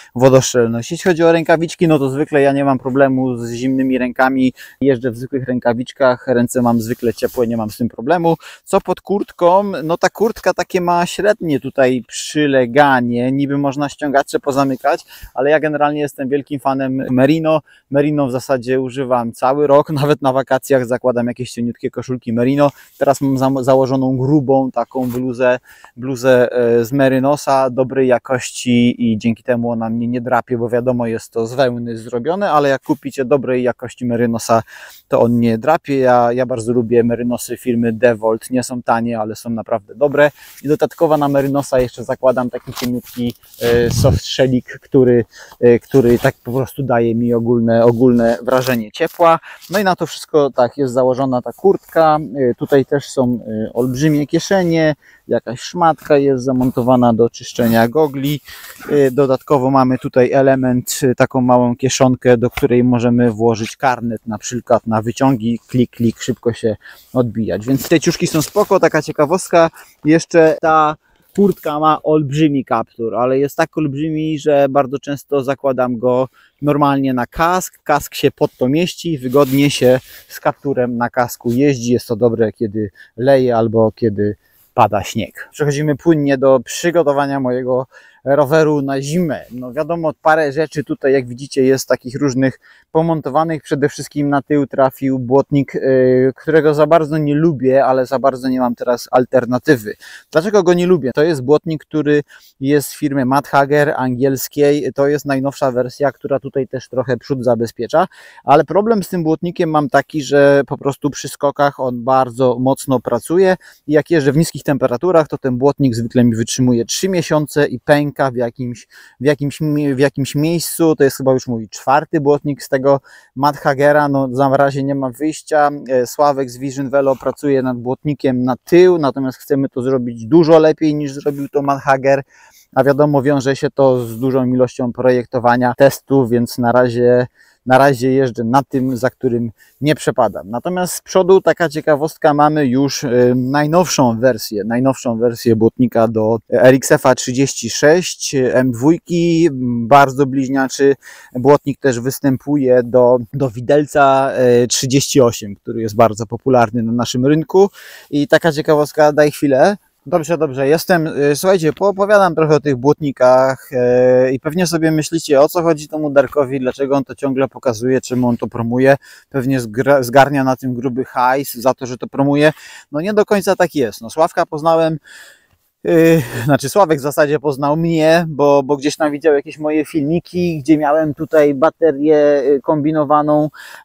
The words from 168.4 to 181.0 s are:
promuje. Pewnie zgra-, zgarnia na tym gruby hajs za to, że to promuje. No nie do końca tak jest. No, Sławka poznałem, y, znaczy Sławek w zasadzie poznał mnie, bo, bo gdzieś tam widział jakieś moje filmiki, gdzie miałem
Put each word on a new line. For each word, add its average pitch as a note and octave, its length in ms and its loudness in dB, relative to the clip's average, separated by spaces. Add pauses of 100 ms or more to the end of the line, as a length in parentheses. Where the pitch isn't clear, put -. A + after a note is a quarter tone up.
promuje. A#2+ 480 0 (340)
Pewnie C3 300 -2
zgra-, B2 440 0
zgarnia C3+ 400 2
na C3 120 0
tym B2+ 180 -6
gruby B2 320 -6
hajs C3 480 -2
za B2 200 0
to, C3+ 120 -8
że B2 120 -10
to - 100 -12
promuje. C#3+ 460 0 (380)
No D3+ 100 -6
nie G3+ 120 -6
do G#3 120 2
końca G3 300 0
tak F3 200 -2
jest. A#2 260 -2
No, A#2 80 -16
Sławka E3+ 360 0
poznałem, D#3+ 540 0 (880)
y, E3 340 4 (240)
znaczy C#3 240 0
Sławek D#3+ 300 2
w A#2+ 40 -10
zasadzie D3 360 0
poznał C#3+ 380 -2
mnie, E3 520 2
bo, C#3+ 340 2
bo C#3+ 140 -2
gdzieś C#3 180 -4
tam D3+ 160 -2
widział D3 220 0
jakieś D3 240 -4
moje D3+ 280 -2
filmiki, E3 760 -4
gdzie D3 180 2
miałem D3+ 360 0